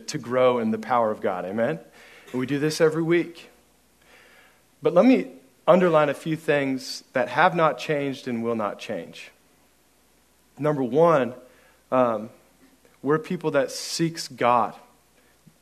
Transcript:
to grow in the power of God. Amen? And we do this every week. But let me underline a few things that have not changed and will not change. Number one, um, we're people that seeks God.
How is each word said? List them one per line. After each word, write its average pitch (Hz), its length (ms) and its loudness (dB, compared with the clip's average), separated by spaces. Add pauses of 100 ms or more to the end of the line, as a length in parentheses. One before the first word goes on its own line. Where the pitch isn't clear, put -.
to - 120 -8
grow 123 400 0
in 113 140 -2
the 110 60 -4
power 113 340 0
of 107 80 -10
God. 92 240 -4
Amen? 113 340 -2 (540)
And 127 80 -4
we 127 60 -4
do 139 120 -4
this 151 220 -2
every 160 220 2
week. 165 480 -2 (1300)
But 160 120 0
let 185 100 6
me 233 240 4 (420)
underline 165 380 4
a 139 60 -4
few 156 200 -6
things 139 800 -2
that 127 160 0
have 170 260 4
not 160 240 2
changed 143 480 -6
and 117 160 -4
will 117 140 -2
not 104 220 -4
change. 85 520 -12 (1300)
Number 147 240 -2
one, 135 500 4 (600)
um, 117 380 0 (720)
we're 151 180 0
people 160 320 -6
that 135 180 0
seeks - 560 -6
God. 120 480 0 (880)